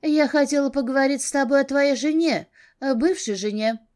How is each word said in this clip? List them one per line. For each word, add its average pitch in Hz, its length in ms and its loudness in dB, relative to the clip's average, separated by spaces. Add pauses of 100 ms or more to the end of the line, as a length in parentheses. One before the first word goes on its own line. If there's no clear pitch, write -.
«Я 302 260 2
хотела 285 420 2
поговорить 269 540 0
с - 80 -8
тобой 277 300 2
о - 20 0
твоей 277 320 2
жене, 302 520 0 (320)
о 269 140 -2
бывшей 240 420 -2
жене». 214 440 -2 (160)